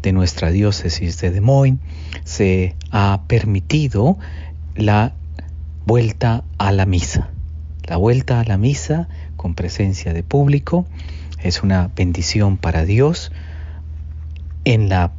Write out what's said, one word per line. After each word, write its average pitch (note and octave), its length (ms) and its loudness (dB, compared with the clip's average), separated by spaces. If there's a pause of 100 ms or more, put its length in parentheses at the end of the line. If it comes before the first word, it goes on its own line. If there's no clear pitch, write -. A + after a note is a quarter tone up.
de F#2+ 100 2
nuestra F2 380 2
diócesis F2+ 680 0
de F2+ 120 0
Des F#2+ 100 0
Moines C3 380 6 (440)
se F#2 520 2 (160)
ha G2 360 2
permitido A2+ 920 2 (560)
la G#2+ 400 2 (720)
vuelta A#2 560 2 (160)
a G2 120 2
la G2 140 4
misa. - 460 0 (560)
La - 100 -2
vuelta A#2+ 420 2
a A#2 40 2
la G#2 160 0
misa C#3+ 500 0 (280)
con E2+ 180 -4
presencia F2 580 -2
de E2+ 80 -4
público C#3+ 640 2 (560)
es F2+ 200 -2
una F#2 320 2
bendición F#2+ 600 2
para D#2+ 300 0
Dios C3 480 2 (1300)
en A2 240 4
la F2+ 320 2